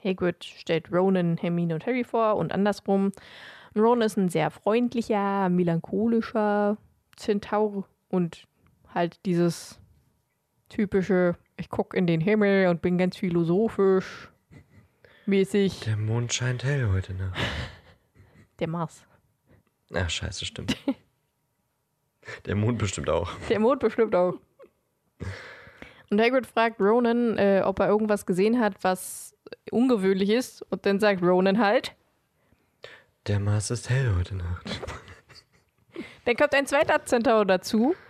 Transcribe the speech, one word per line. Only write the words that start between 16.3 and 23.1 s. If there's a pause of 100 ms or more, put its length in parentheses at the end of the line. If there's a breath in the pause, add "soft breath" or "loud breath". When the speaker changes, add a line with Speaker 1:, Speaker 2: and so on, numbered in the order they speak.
Speaker 2:
scheint
hell
heute
Nacht. (1200 loud breath)
Speaker 1:
Der
Mars. (880)
Speaker 2:
Ach,
scheiße,
stimmt.
Speaker 1:
<laughs>
Speaker 2:
Der
Mond
bestimmt
auch. (180)